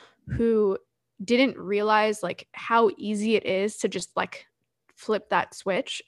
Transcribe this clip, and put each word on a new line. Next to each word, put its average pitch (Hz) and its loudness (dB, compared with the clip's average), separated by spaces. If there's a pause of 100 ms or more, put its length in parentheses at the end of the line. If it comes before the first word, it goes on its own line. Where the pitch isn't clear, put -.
(360)
who 220 2 (480)
didn't 247 2
realize, 208 0
like, - -8
how 233 2
easy 214 -2
it - 2
is 196 -2
to 214 -2
just, 190 -8
like, - -4 (480)
flip - -4
that - 0
switch - -4